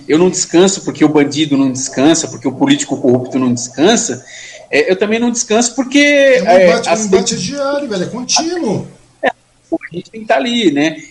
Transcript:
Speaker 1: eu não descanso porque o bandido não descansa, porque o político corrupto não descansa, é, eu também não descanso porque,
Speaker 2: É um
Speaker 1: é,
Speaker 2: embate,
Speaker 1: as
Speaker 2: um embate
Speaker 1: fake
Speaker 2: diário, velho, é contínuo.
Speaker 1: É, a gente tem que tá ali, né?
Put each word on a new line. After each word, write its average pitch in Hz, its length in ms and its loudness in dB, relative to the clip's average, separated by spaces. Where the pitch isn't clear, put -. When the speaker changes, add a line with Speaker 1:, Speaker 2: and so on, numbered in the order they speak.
Speaker 1:
eu 147 100 2
não 180 120 4
descanso 180 520 0
porque 151 240 0
o 147 40 4
bandido 143 480 0
não 135 140 0
descansa, 139 560 0
porque - 200 -8
o 123 40 -2
político - 460 0
corrupto 127 420 0
não 127 140 0
descansa, 147 720 0
é, 151 200 2
eu 180 40 2
também 214 240 -2
não 240 120 0
descanso 240 440 -2
porque, 262 240 0
Speaker 2:
É 277 440 4
um 202 40 -2
Speaker 1:
é, 185 200 6
Speaker 2:
embate, - 220 2
Speaker 1:
as 220 120 0
Speaker 2:
um 214 40 -4
embate 190 300 0
Speaker 1:
fake - 120 -6
Speaker 2:
diário, 285 400 -4
velho, 190 160 -4
é 180 40 -6
contínuo. 254 800 -4
Speaker 1:
É, 277 60 0
a - 680 -10
gente - 140 -12
tem 220 120 -16
que 220 60 -16
tá 220 80 2
ali, 233 360 0
né? 151 260 0